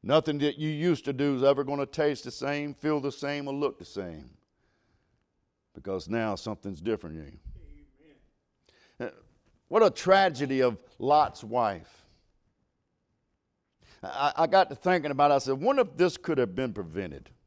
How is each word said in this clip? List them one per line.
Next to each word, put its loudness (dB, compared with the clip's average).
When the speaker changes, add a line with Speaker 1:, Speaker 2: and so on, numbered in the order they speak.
Speaker 1:
Nothing 2
that 0
you -4
used 0
to -2
do 0
is 0
ever 4
gonna -4
taste -2
the -10
same, -6
feel -2
the -4
same, -6
or -6
look -4
the -16
same. -10
Because -8
now -2
something's -10
different -6
in -14
you. -20
Speaker 2:
Amen. -8
Speaker 1:
Uh, -20
what 4
a 8
tragedy 4
of 2
Lot's 2
wife. -4
I, -2
I 4
got 4
to -10
thinking 0
about 4
it. 6
I 2
said, -2
"Wonder 2
if -2
this 2
could -4
have 0
been -4
prevented." -10